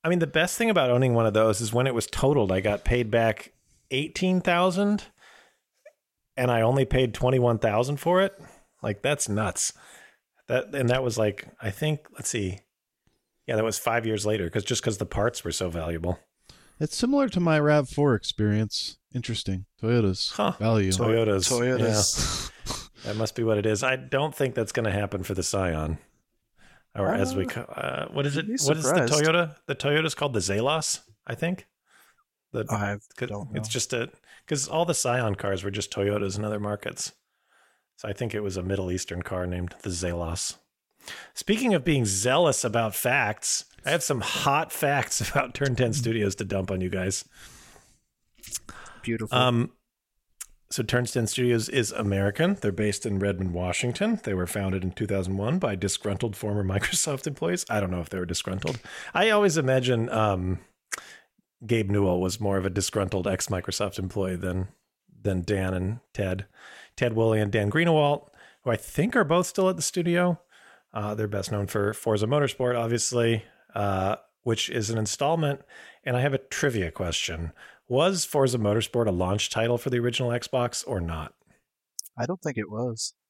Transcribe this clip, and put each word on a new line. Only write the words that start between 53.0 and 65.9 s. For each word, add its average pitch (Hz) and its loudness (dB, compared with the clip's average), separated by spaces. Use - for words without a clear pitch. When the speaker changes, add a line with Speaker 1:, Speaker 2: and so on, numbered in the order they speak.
Speaker 1:
in 98 -2
Redmond, 95 0
Washington. 123 -2
They 104 -2
were 90 0
founded 95 -2
in 90 -2
two 107 -4
thousand 95 -2
one 117 -2
by 135 -2
disgruntled 98 -4
former 104 -2
<laughs> 95 0
Microsoft - -2
employees. 165 -2
I 107 2
don't 95 -2
know 90 -2
if 82 -8
they 95 -6
were 90 -4
disgruntled. 92 -4
I 214 4
always 208 4
imagine, 127 2
um, 92 2
Gabe 107 2
Newell 95 4
was 92 -2
more 98 0
of 92 0
a 95 0
disgruntled 92 -2
ex-Microsoft - -2
employee 95 -2
than, 92 -2
than 92 0
Dan 95 0
and 95 -2